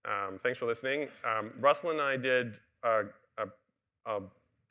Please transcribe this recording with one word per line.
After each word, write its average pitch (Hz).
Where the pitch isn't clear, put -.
um, 101
thanks 123
for 123
listening. 131
Um, 110
Russell 147
and 156
I 139
did 123
a, 110
a, 107
a 104